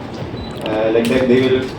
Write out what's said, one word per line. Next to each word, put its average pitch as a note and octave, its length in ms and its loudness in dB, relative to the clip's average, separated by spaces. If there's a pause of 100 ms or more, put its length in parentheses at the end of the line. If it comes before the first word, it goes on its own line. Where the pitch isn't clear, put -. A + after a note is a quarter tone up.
(680)
Uh, A2 260 0
like A#2 160 2
that C3 180 2
they B2+ 160 6
will, B2+ 180 2 (160)